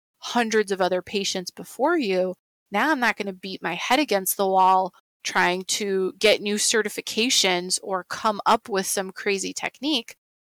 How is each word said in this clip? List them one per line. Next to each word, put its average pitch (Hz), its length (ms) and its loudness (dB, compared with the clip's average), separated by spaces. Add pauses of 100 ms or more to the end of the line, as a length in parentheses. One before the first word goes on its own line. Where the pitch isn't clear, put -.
(200)
hundreds 220 520 0
of 185 80 -2
other 180 220 2
patients 190 480 -4
before 277 480 -2
you, 185 380 0 (360)
now 240 200 2
I'm 285 80 0
not 226 180 0
gonna 196 160 -6
beat 185 300 -12
my 170 100 -4
head 233 240 0
against 196 400 0
the 196 100 2
wall 185 460 4 (300)
trying 180 400 0
to 190 560 -2
get 208 200 4
new 208 160 -2
certifications 208 1300 0
or 185 220 -4
come - 420 -2
up - 240 2
with 190 160 0
some 190 260 -4
crazy 190 420 -4
technique. - 640 -6 (380)